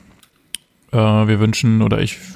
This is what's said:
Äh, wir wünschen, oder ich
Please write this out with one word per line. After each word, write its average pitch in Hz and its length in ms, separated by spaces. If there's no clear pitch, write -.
Äh, 120 60
wir 107 420
wünschen, 110 420
oder 107 200
ich - 160